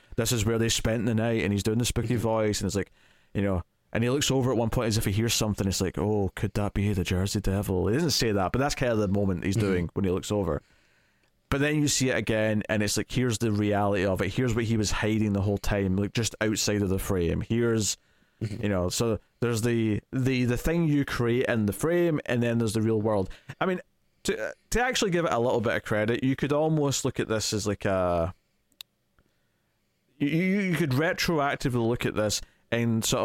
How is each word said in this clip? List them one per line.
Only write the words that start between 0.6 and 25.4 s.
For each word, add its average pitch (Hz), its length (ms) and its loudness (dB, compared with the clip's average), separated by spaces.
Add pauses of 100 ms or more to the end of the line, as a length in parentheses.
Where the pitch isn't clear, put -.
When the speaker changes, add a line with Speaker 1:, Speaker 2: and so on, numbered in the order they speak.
Speaker 1:
spent 113 380 0
the 120 80 0
night," 113 280 0
and 90 100 0
he's 98 120 0
doing 110 140 2
the 123 60 2
spooky 117 300 -2
Speaker 2:
Mm-hmm. 117 40 0
Speaker 1:
voice, 110 420 0
and 101 60 -2
it's 90 100 -2
like, 95 160 -4 (420)
you 104 80 0
know, 95 200 0 (300)
and 113 120 0
he 123 60 0
looks 143 200 0
over 131 220 2
at 110 60 2
one 113 120 0
point 117 180 0
as 107 100 0
if - 80 -2
he 110 60 0
hears 113 220 0
something. 104 320 0
It's 95 140 -2
like, 90 180 -2
"Oh, 101 380 0
could - 180 -4
that 104 200 -2
be 104 180 0
the 101 100 0
Jersey 95 380 -2
Devil?" 95 480 0
He 104 60 2
doesn't 156 160 0
say 117 200 0
that, 95 220 0
but 120 80 -2
that's 139 160 -2
kind 123 160 0
of 110 60 0
the 104 100 2
moment 98 360 0
he's 98 120 0
Speaker 2:
Mm-hmm. 110 100 0
Speaker 1:
doing 90 280 0
when 101 100 -2
he 92 60 2
looks 92 200 -2
over. 90 320 -2 (840)
But 139 120 0
then 151 160 2
you 147 120 2
see 127 220 0
it 90 60 0
again, 107 520 0
and 107 140 0
it's 101 140 0
like, - 140 -4
here's 123 280 0
the 117 140 0
reality 104 520 2
of 95 160 0
it. 95 140 0
Here's 123 200 0
what 117 100 0
he 113 120 0
was 104 140 0
hiding 107 420 0
the 101 100 2
whole 101 160 0
time, 98 380 0
like, 101 160 -2
just 113 280 -4
outside 107 420 0
of 92 80 0
the 95 80 0
frame. 85 420 0
Here's, 113 560 0 (460)
Speaker 2:
Mm-hmm. 104 200 -8
Speaker 1:
you 104 60 -2
know, 90 220 0
so 113 280 0 (220)
there's 117 220 0
the, 113 380 0 (120)
the, 127 320 0
the 120 140 0
thing 165 280 0
you 147 200 2
create 120 400 0
in 113 180 0
the 101 80 0
frame, 170 540 0
and 120 160 0
then 117 160 0
there's 113 160 0
the 110 80 2
real 110 180 2
world. 104 300 0 (320)
I - 20 0
mean, 180 160 -2 (440)
to, 101 280 -4 (180)
to 220 120 0
actually 247 280 0
give 170 140 0
it - 80 0
a 117 60 0
little 123 240 2